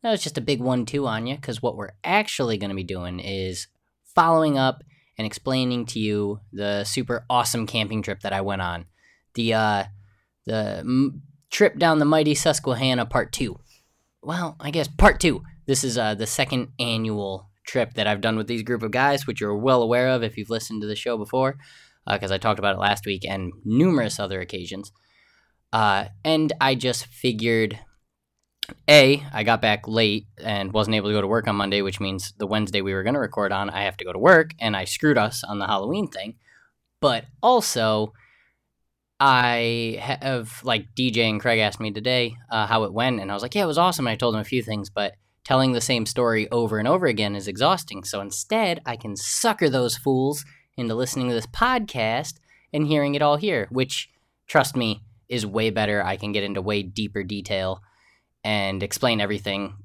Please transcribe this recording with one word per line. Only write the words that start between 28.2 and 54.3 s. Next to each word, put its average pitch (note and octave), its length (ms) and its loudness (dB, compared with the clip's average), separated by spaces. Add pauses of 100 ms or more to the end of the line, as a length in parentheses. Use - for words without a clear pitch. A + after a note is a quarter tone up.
A, C#3+ 460 10
I A2 100 -2
got A2+ 180 2
back G#2 280 2
late A2 380 2 (140)
and G2+ 300 -4
wasn't G#2+ 240 2
able G#2 140 0
to G#2 40 2
go G#2+ 60 2
to G2 80 0
work A2 220 0
on G2+ 80 0
Monday, G2+ 240 2
which G2 180 -4
means F#2+ 380 -6
the G#2 100 -4
Wednesday G#2 320 0
we G2 140 -2
were F#2+ 100 -2
gonna B2+ 160 0
record G2+ 320 -2
on, G2+ 180 -2
I F#2+ 140 -6
have G2+ 140 -4
to - 80 -4
go F2+ 80 0
to E2+ 60 -4
work, D#3+ 400 6
and A2 140 0
I F#2+ 120 -2
screwed D3 320 2
us A2 260 0
on G#2 160 -6
the G2 80 -4
Halloween A2 400 -2
thing. G2+ 300 -12 (640)
But B2+ 240 2 (180)
also, A2 720 2 (1080)
I A#2 840 4
ha-, C3 240 -6
have, B2 380 -4
like, A#2 320 -2
D B2+ 160 2
J A2+ 160 2
and G#2+ 140 0
Craig A#2 180 2
asked G#2+ 220 0
me A2 100 -4
today, A#2+ 460 -2 (120)
uh, A2 180 0
how A2 180 2
it F#2 80 -6
went, A#2+ 260 0
and G2 100 -10
I G2+ 40 -4
was G2+ 100 -6
like, B2 100 -8
"Yeah, G#3 100 2
it F3+ 40 0
was D3+ 100 0
awesome." E3+ 300 2
I A2+ 80 0
told A#2 180 0
them G#2+ 80 -2
a G2+ 40 -6
few B2 180 -2
things, G#2+ 260 -6
but G2+ 260 -4 (280)
telling C3 280 4
the A#2+ 80 2
same A2+ 260 0
story A2+ 460 0
over A2+ 260 0
and G#2+ 120 0
over F3+ 180 2
again G#2 260 0
is G2+ 140 -8
exhausting. G#2 560 -2
So G2+ 160 -6
instead, E3+ 640 -4
I A#2 120 -6
can G#2+ 180 -10
sucker - 540 0
those B2 260 0
fools C3+ 480 0 (320)
into A#2 180 -4
listening B2 360 -2
to A#2+ 40 0
this A2+ 140 -4
podcast D3 880 -2 (400)
and D3+ 120 0
hearing C#3+ 300 2
it C#3+ 60 0
all D3 160 4
here, D3+ 340 -2
which, C3 380 -2 (360)